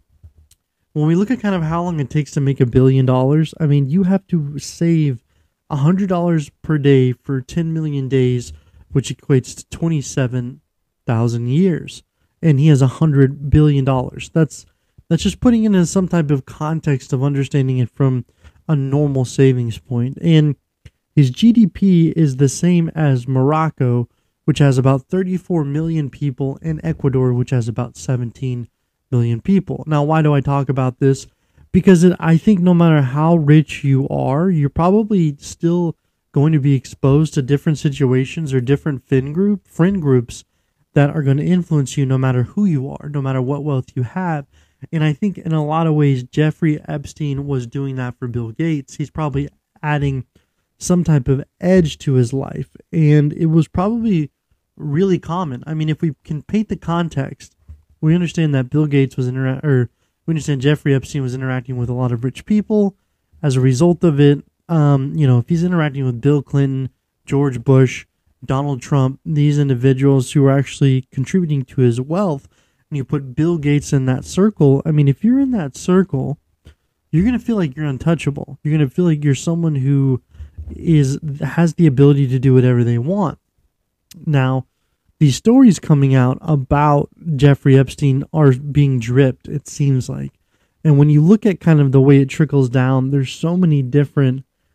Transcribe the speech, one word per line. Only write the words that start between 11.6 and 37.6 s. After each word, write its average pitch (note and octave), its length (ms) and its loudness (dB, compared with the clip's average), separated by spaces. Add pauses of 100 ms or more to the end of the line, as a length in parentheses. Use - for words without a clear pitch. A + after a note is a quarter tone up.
And D3+ 180 2
he D#3 80 4
has C3+ 140 4
a B2 60 4
hundred C#3 600 0
billion D3 380 2
dollars. C3+ 480 -6
That's, - 320 -2 (420)
that's E3 140 0
just G3 180 -4
putting A#3 240 2
it G#3+ 100 2
in F3+ 120 2
some F#3 220 -2
type D#3+ 220 -2
of C#3 140 -2
context D3+ 680 -6
of C3 100 -2
understanding C#3 560 -2
it A#2+ 100 0
from C3 380 -2 (420)
a D#3 80 0
normal C3+ 480 -2
savings B2 540 0
point. B2 420 -6
And D#3 360 2 (580)
his C3+ 160 4
G A3+ 220 2
D A3 140 4
P E3+ 440 2
is D3 260 0
the C#3 140 2
same E3+ 400 0
as C3+ 360 -2
Morocco, C3 840 -2 (340)
which D3 140 -2
has C#3 180 4
about C3 320 0
thirty-four F#3 560 -4
million D3+ 460 -4
people, C3+ 500 -6
and D#3+ 220 -6
Ecuador, C3 500 0
which B2 180 -2
has A#2+ 180 -2
about A#2+ 280 -8
seventeen B2 720 -6 (420)
million A#2 320 -2
people. F3 440 -2
Now, D3+ 160 0
why D#3 200 0
do D3 120 2
I C#3 60 2
talk C#3 300 -2
about C3 280 -4
this? C3+ 280 0 (440)
Because F#3 320 6
it, F3+ 160 4
I E3 200 2
think G#3 220 2
no F3+ 120 2
matter E3 300 4
how D3+ 340 0
rich D3+ 480 2
you C3+ 240 0
are, C#3+ 400 -2
you're D3+ 220 0
probably F#3 680 0
still E3+ 580 -4 (360)
going D#3 220 2
to D3+ 40 4
be C#3 160 2
exposed C#3 600 0
to D3 80 -2
different C#3 340 -2